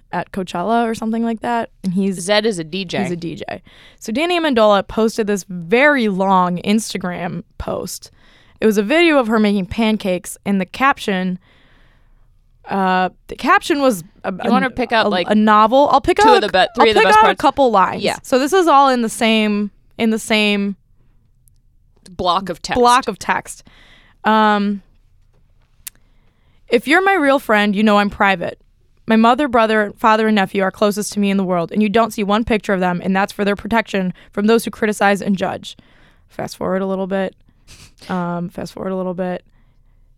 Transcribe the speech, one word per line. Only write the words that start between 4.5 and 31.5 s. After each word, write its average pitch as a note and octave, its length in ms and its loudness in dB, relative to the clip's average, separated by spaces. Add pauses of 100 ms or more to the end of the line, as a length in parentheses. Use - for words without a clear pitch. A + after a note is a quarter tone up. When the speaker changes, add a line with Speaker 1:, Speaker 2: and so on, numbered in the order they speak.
Speaker 1:
posted A3 400 -2
this G3+ 220 -4
very A3+ 580 2
long F#3 560 0
Instagram F3 800 -4 (140)
post. - 540 -10 (500)
It G#3 40 0
was G#3+ 120 2
a G#3+ 60 0
video D4+ 360 4
of A3+ 80 0
her A3 120 0
making G3+ 280 0
pancakes, G#3+ 760 -2
and G3 160 0
the F3+ 40 -4
caption, F#3 720 -2 (1300)
uh, F#3 440 -2 (180)
the - 80 -12
caption E4 460 0
was A3 220 2 (200)
a, G3 80 -6 (140)
Speaker 2:
You - 40 -2
wanna C4 180 2
Speaker 1:
a, B3 40 -6
Speaker 2:
pick - 220 -6
out, A3 140 2
Speaker 1:
a, - 20 0
Speaker 2:
like, F#3 200 -2
Speaker 1:
a G#3 60 2
novel. G#3+ 560 4
I'll C4+ 100 4
pick - 160 0
Speaker 2:
two D#4 120 6
Speaker 1:
out G#4+ 60 8
Speaker 2:
of F#4+ 60 4
the G#3 60 -2
be-, - 120 0
Speaker 1:
I'll - 160 4
Speaker 2:
three E4+ 160 4
of - 40 2
the G#4+ 60 4
Speaker 1:
pick A4+ 80 4
Speaker 2:
best G#4+ 100 6
Speaker 1:
out A4 60 6
Speaker 2:
parts? - 140 0
Speaker 1:
a - 20 -12
couple C#4 300 2
lines. F#3 320 0
Speaker 2:
Yeah. E3 200 -2
Speaker 1:
So B3+ 160 0
this C#4 140 -2
is F#4 140 4
all C#4 220 6
in B3 120 0
the A3+ 80 -2
same, G#3+ 600 0 (280)
in A#3 140 0
the A3 80 -2
same G#3 580 -2 (1300)
Speaker 2:
Block F3+ 400 -2
of E3+ 120 -8
text. E3 180 -4
Speaker 1:
block A#3+ 300 4
of F3+ 100 -6
text. - 440 -6 (600)
Um, G#3 580 2 (1900)
"If A#3 180 0
you're E4+ 160 2
my G4 100 2
real C#4+ 260 2
friend, G#3 360 0
you G#3+ 80 0
know G#3 140 4
I'm G3+ 120 0
private. F#3+ 500 -2 (460)
My A3+ 100 2
mother, A#3 320 4
brother, A3 500 2
father, A3 300 2
and G#3+ 80 2
nephew F#3+ 280 0
are F#3+ 80 -2
closest G#3 420 -2
to G#3 60 -6
me G3+ 100 0
in G3 80 0
the G3 60 0
world, F3 280 -2